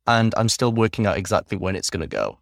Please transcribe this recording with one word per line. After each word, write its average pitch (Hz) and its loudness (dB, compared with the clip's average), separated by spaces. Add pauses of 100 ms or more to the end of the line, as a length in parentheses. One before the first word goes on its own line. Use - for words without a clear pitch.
and 113 4
I'm 113 2
still 120 0
working 113 0
out 85 0
exactly 98 -2
when 92 -4
it's - -6
gonna 80 -6
go 50 -6